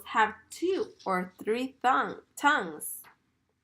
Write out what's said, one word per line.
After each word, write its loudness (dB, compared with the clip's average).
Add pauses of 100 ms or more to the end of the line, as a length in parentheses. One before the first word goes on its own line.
have 2 (160)
two -2 (160)
or -2 (100)
three -2
thong-, 2 (140)
tongues. 0 (640)